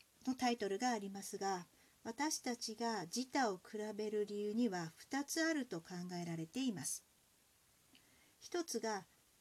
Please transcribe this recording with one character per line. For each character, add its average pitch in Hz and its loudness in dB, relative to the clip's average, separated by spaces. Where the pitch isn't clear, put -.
の 254 2
タ 247 4
イ 240 2
ト 202 0
ル 196 2
が 247 4
あ 220 2
り 202 -2
ま 196 -6
す - -8
が、 190 0
私 277 0
た 247 -2
ち 220 -6
が 226 0
自 226 -2
他 254 4
を 180 -2
比 - -10
べ 214 0
る 208 2
理 208 -4
由 208 0
に 233 6
は 175 -2
二 - -2
つ 330 0
あ 320 4
る 269 2
と 165 -4
考 - -18
え 170 -2
ら 170 -2
れ 160 -2
て 254 -2
い 247 2
ま 160 -4
す。 - -4
一 349 0
つ 240 -2
が、 370 -2